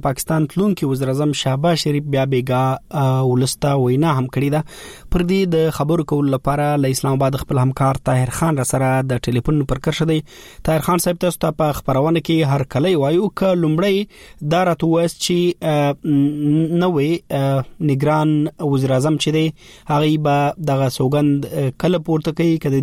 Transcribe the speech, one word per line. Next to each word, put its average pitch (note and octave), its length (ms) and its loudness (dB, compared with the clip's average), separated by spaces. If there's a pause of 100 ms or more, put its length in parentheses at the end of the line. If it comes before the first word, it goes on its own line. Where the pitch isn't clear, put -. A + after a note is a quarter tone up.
پاکستان D3 480 -2
تلونکي F#3 380 0
وزیر C3+ 220 -2
اعظم D3 280 0
شهباز C#3+ 380 0
شریف D3 340 -2
بیا C3+ 120 2
بیګا، B2+ 380 0 (380)
آه، C3 300 2
ولس B2+ 340 0
ته C#3+ 160 0
وینا C3+ 380 2
هم C3 80 -2 (100)
کړې C#3+ 180 0
ده. D#3 80 0 (480)
پر F3 200 0
دې F#3+ 100 2 (140)
د D#3+ 240 2
خبرو D3+ 340 0
کولو C#3+ 220 0
لپاره C#3+ 340 -2 (160)
له C3 100 2
اسلام C3+ 240 -2
آباد C3+ 240 2
خپل D3 200 -2
همکار C3+ 460 0
طاهر B2+ 300 2
خان D#3+ 200 0
را B2+ 120 -2
سره C3 180 0 (220)
د B2 160 -2
ټلیفون B2 320 0 (140)
پر C3 140 -4
کرښه D#3 240 -2
دی. D#3 80 2 (500)
طاهر D#3+ 180 0
خان F3+ 200 0
صاحب، F3 180 0
تاسو F3 200 -2
ته E3 140 0
په D3+ 200 0
خبرونه D#3 500 0
کې D#3+ 240 2
هر C#3 100 0 (140)
کله E3+ 160 2 (100)
وایو، E3+ 260 2 (120)
که F#3+ 100 2 (120)
لومړی E3+ 340 2 (580)
دا F3 140 2
راته E3 180 0
ووایاست E3 400 0
چې، F3+ 120 0 (240)
آه، D3 320 0 (920)
نوی، D#3 260 0 (300)
آه، C3+ 260 0 (240)
نگران D3+ 420 2 (280)
وزیر C3+ 360 0
اعظم D3+ 200 2
چې - 200 -4
دی، D#3+ 160 0 (380)
هغه D#3 260 2 (120)
به C#3+ 260 2 (180)
دغه C3+ 240 2
سوګند، C#3+ 560 0
آه، C#3+ 180 -2 (140)
کله F3 140 2 (100)
پورته D#3+ 320 0
کوي، E3 240 2
که D3 60 -2
د C3+ 120 2